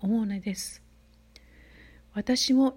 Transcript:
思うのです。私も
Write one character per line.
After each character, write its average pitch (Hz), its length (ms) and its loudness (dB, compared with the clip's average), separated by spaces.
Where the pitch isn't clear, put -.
思 220 200 0
う 214 40 -2
の 202 140 -4
で 185 160 -6
す。 - 260 -14
私 254 400 2
も 262 220 4